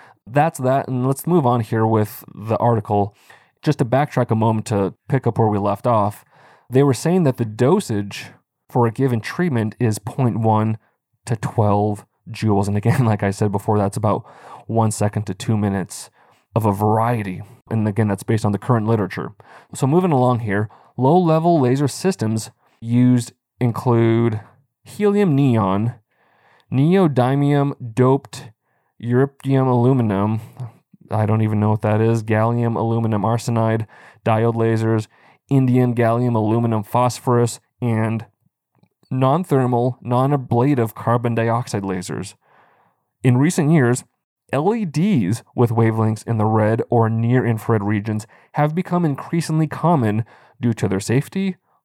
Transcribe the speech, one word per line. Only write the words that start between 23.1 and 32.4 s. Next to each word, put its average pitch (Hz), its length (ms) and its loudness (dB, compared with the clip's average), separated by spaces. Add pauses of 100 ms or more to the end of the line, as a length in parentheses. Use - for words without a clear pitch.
include 117 800 0 (440)
helium 202 500 0
neon, 113 600 2 (760)
neodymium 143 1200 2
doped 135 560 0 (520)
europium 131 640 0
aluminum, 117 760 2 (680)
I 107 160 0
don't 110 160 2
even 107 180 0
know 107 100 2
what 107 120 -2
that 107 180 0
is, 113 220 0
gallium 113 540 0